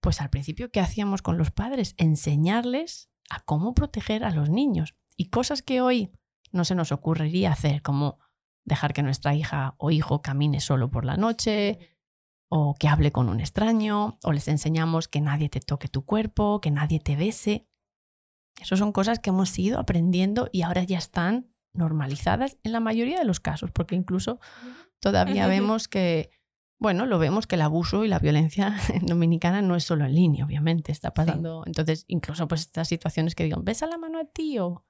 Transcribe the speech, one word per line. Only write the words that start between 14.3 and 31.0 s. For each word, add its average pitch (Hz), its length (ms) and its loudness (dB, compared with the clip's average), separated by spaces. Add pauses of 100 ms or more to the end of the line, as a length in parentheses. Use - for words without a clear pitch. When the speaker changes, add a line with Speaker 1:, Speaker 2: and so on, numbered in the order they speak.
Speaker 1:
les 143 160 -2
enseñamos 160 600 0
que 147 120 -2
nadie 147 280 0
te 127 120 -4
toque - 280 -6
tu 135 160 -4
cuerpo, 208 560 0
que 156 100 -2
nadie 151 280 0
te 151 160 -2
bese. 208 540 -2 (920)
Eso - 160 -2
son 208 160 2
cosas 214 280 2
que 202 100 -2
hemos 185 280 2
ido 202 200 0
aprendiendo 185 720 2
y 180 100 0
ahora 175 200 0
ya 180 160 -2
están 190 540 -2 (200)
normalizadas 160 920 -2
en 220 80 -4
la 233 80 0
mayoría 233 380 0
de 339 60 2
los 190 160 0
casos, 156 300 -6
porque - 240 -2
incluso 185 460 -2 (600)
todavía 196 460 2
Speaker 2:
<laughs> - 0 -
Speaker 1:
vemos 202 420 2
que, 170 420 0 (480)
bueno, 208 280 0
lo 214 120 2
vemos 160 280 2
que - 80 -2
el 170 80 2
abuso 170 420 2
y 220 40 2
la 180 100 2
violencia 160 580 2
<laughs> - 160 -2
en 175 140 0
Dominicana 170 560 2
no 180 140 2
es 165 80 0
solo 151 200 0
en 135 100 0
línea, 151 300 4
obviamente, 151 480 0
está - 160 -6